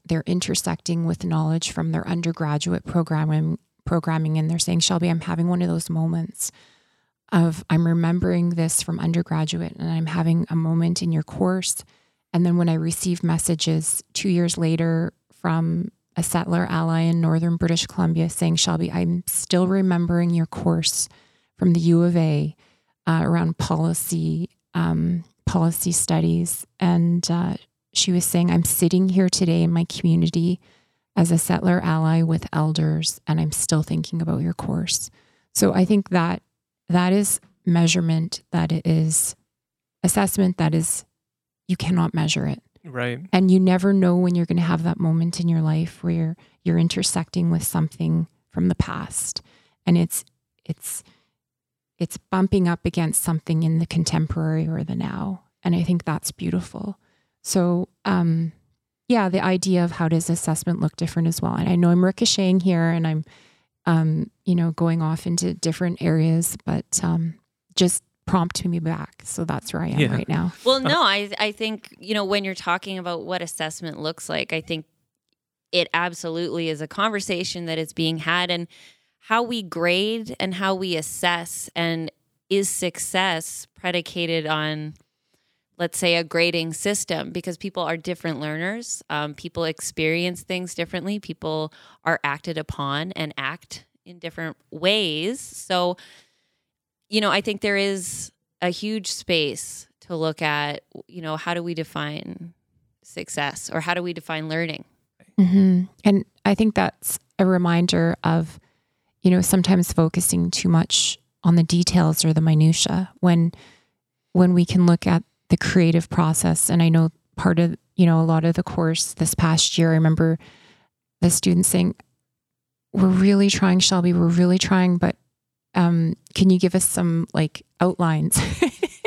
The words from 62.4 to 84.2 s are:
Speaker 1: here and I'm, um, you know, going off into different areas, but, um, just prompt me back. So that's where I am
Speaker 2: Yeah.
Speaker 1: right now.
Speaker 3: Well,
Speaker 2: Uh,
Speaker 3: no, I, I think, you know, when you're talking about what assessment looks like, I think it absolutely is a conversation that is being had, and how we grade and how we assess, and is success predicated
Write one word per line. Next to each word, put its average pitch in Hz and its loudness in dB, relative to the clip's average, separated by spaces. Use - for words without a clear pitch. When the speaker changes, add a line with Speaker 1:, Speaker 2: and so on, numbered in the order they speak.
Speaker 1:
here 170 2
and 165 0
I'm, 156 -2
um, 160 2
you 185 0
know, 165 2
going 165 0
off 160 -2
into 175 -2
different 175 -2
areas, 160 2
but, - -4
um, 165 -2
just 180 2
prompt 175 -2
me 170 -2
back. 160 -6
So - -8
that's 147 -6
where - -4
I 170 -4
am 143 -2
Speaker 2:
Yeah. 143 2
Speaker 1:
right - -4
now. 165 -2
Speaker 3:
Well, 262 4
Speaker 2:
Uh, 262 -2
Speaker 3:
no, 330 2
I, 202 0
I 208 -2
think, 220 -8
you 196 -6
know, 208 0
when 202 0
you're 190 -6
talking 185 -4
about 175 -8
what 175 -6
assessment 160 -8
looks 156 -8
like, 156 -4
I 160 -4
think 156 -8
it 175 2
absolutely 170 -4
is 156 -6
a 156 -8
conversation 196 -6
that 160 -6
is 160 -6
being 165 -2
had, 175 -2
and 170 -4
how 226 0
we 233 -4
grade 190 -2
and 190 -4
how 190 -2
we 180 -4
assess, 170 -4
and 165 -4
is 196 0
success - -4
predicated 170 -4